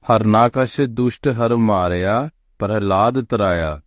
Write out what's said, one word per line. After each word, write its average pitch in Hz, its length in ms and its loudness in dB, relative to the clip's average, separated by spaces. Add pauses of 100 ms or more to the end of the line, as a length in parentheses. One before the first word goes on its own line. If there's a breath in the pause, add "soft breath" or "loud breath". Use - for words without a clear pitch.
ਹਰਨਾਕਸ਼ 117 760 2
ਦੁਸ਼ਟ 123 480 -2
ਹਰ 117 280 0
ਮਾਰਿਆ, 101 720 0 (300)
ਪ੍ਰਹਲਾਦ 104 680 0
ਤਰਾਇਆ। 87 640 -2